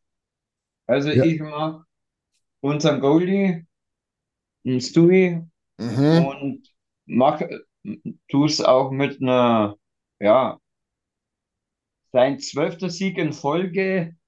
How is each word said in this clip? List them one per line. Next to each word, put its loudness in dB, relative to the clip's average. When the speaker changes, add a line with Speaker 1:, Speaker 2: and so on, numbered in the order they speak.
Speaker 1:
Also 0
Speaker 2:
Ja. 2
Speaker 1:
ich 0
mag -8
unseren 0
Goalie, 0
den -2
Stewie, 2
Speaker 2:
Mhm. 2
Speaker 1:
und -10
mach, 0
tu's 0
auch 2
mit -4
einer, 0
ja, 2
sein 2
zwölfter -6
Sieg -4
in -2
Folge. -4